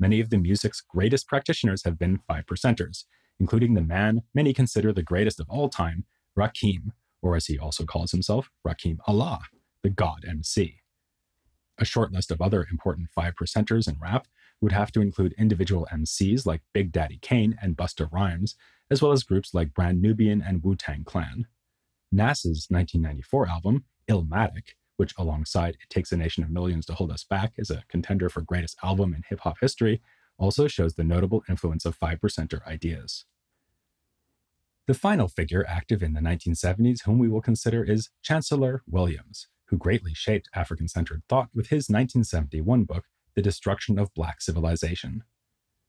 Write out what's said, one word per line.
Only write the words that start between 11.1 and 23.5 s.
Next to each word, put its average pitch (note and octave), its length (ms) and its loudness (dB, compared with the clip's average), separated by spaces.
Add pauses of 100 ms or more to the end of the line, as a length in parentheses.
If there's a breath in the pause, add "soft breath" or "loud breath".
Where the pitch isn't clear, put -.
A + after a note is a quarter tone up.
A A2 60 2
short A2 280 0
list F#2 180 -4
of E2 100 -2
other F#2+ 300 2
important E2+ 400 -4
Five F2 240 -2
Percenters A2 540 0
in C#2+ 120 -4
rap F#2 260 -4 (360 soft breath)
would G#2 100 2
have G#2 200 0
to G#2+ 100 4
include F#2+ 340 0
individual F#2 560 2
M D#2 140 -2
Cs G#2+ 400 0
like E2 160 -2 (100)
Big G2 200 0
Daddy D#2 280 -2
Kane A2+ 400 2
and F2+ 160 -2
Busta E2 340 -4
Rhymes, F#2 460 -2 (340 soft breath)
as C#3+ 120 4
well D3 100 6
as C3+ 120 2
groups - 280 0
like E2+ 220 0
Brand F2+ 260 2
Nubian G#2+ 400 4
and F2+ 220 -2
Wu-Tang D#2+ 420 -2
Clan. D#2+ 420 -4 (680)
nasa's G2 560 2
nineteen F2 320 2
ninety-four D#2 440 -2
album, F2 380 -2 (240)